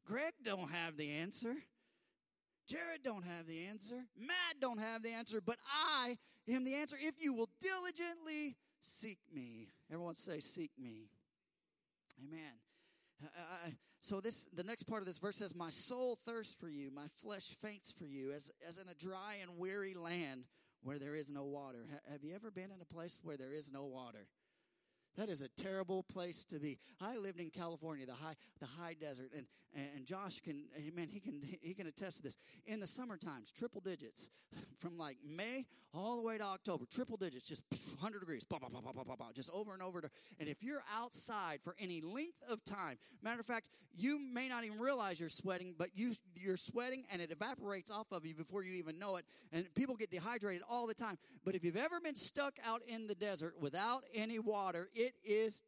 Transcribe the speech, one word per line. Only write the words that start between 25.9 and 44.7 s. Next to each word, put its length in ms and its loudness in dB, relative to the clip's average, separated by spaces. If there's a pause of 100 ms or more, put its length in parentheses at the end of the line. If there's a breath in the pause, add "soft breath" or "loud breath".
place 420 -2
to 140 -4
be. 180 0 (220 loud breath)
I 160 -2
lived 240 -2
in 100 -2
California, 560 -4
the 80 -6
high, 220 -6 (240 loud breath)
the 60 -4
high 280 -6
desert, 420 -6
and, 80 -6 (300 loud breath)
and 320 -6
Josh 320 -2
can, 280 -6 (280)
man, 140 -2
he 100 -8
can, 240 -4 (180)
he 140 -6
can 140 -4
attest 300 -4
to 40 -6
this. 140 -4 (280 loud breath)
In 140 -2
the 80 -2
summer 300 -2
times, 340 -6
triple 300 -2
digits, 500 -6 (240 loud breath)
<laughs> 240 -12
from, 180 -4
like, 280 -4
May 420 -2 (260 loud breath)
all 240 2
the 60 0
way 160 2
to 60 2
October, 440 0
triple 280 0
digits, 300 -2
just 180 -4 (360)
hundred 200 0
degrees, 240 -2
bah, 160 -2
bah, 120 -6
bah, 100 -4
bah, 120 -6
bah, 100 -6
bah, 140 -4
bah, 160 -6
just 160 -4
over 220 0
and 100 -6
over. 180 0
To, 100 -4 (280 loud breath)
and 100 0
if 140 -2
you're 220 -2 (120)
outside 640 2
for 180 -4
any 200 0
length 480 -2
of 160 2
time, 320 0 (260 loud breath)
matter 180 2
of 60 -4
fact, 220 0 (240 loud breath)
you 280 4
may 280 0
not 160 0
even 140 -2